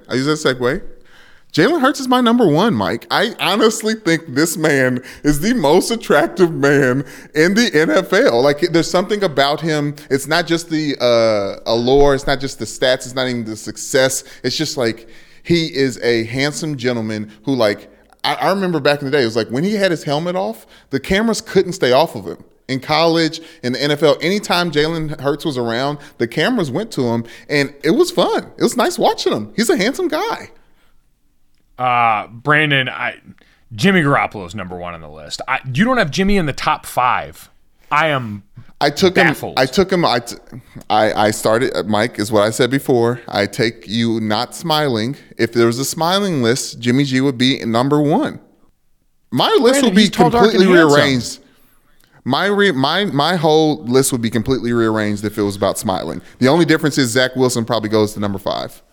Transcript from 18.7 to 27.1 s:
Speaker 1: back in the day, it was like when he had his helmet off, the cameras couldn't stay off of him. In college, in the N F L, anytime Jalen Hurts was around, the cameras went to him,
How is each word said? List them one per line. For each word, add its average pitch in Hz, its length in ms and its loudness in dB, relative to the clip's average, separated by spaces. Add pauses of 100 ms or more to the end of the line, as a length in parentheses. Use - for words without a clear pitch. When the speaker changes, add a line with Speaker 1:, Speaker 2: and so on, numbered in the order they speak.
Speaker 1:
back 143 180 2
in 143 60 -8
the 131 60 -4
day, 143 100 2
it 117 40 2
was 110 120 -4
like 110 120 -2
when 127 140 -2
he 208 120 -2
had 190 160 0
his 156 120 -4
helmet 165 320 -4
off, 208 300 -8 (240)
the 131 100 -4
cameras 214 420 0
couldn't 180 320 0
stay 131 200 0
off 156 220 2
of 95 100 -10
him. - 180 -12 (240)
In 131 120 -4
college, 160 600 0 (240)
in 123 100 -4
the 127 80 -6
N 147 100 -2
F 147 120 -2
L, 143 160 4
anytime 175 520 -2
Jalen 156 500 -2
Hurts 147 240 -4
was 139 120 -4
around, 123 420 -2 (180)
the 120 100 0
cameras 180 440 0
went 160 220 -6
to 135 100 -2
him, 117 200 0 (240)